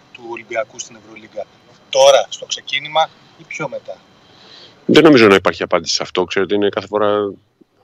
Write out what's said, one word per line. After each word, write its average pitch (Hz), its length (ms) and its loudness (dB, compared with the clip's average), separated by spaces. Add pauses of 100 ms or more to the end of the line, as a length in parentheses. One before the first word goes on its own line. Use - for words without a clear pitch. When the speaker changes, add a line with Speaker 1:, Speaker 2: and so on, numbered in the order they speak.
(140)
Speaker 1:
του 120 180 -20
Ολυμπιακού 117 480 -8
στην 117 160 -18
Ευρωλίγκα, 107 500 -16 (440)
τώρα 131 400 4
στο - 160 -16
ξεκίνημα 151 640 -6 (280)
ή 165 100 -20
πιο 156 220 -12
μετά; 107 280 -16 (880)
Speaker 2:
Δεν 151 180 6
νομίζω 139 240 6
να 98 80 6
υπάρχει 92 280 -2
απάντηση 87 320 -4
σε - 80 -6
αυτό. 90 200 -4
Ξέρετε, 95 320 -4
είναι 101 140 0
κάθε 98 180 -8
φορά, 104 460 -2 (500)